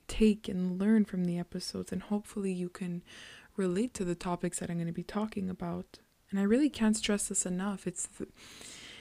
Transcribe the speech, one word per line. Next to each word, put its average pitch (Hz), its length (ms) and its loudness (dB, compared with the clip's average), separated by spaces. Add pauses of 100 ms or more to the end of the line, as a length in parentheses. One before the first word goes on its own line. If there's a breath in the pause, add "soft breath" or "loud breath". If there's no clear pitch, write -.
take 214 400 4
and 180 320 -2
learn 214 260 6
from 185 200 0
the 175 120 0
episodes. 180 540 -6
And 185 120 -4
hopefully 208 500 -4
you 180 160 -4
can 175 340 -6 (540 loud breath)
relate 196 380 0
to 202 100 -2
the 175 100 0
topics 175 420 -2
that 175 140 -6
I'm 170 80 -2
gonna 170 120 -2
be 175 120 -6
talking 208 480 -2
about. 180 480 -6 (320)
And 196 80 0
I 196 40 4
really 247 260 6
can't 214 280 4
stress 208 300 0
this - 180 0
enough. 185 400 -2
It's - 220 -4
the, - 200 -10 (720 loud breath)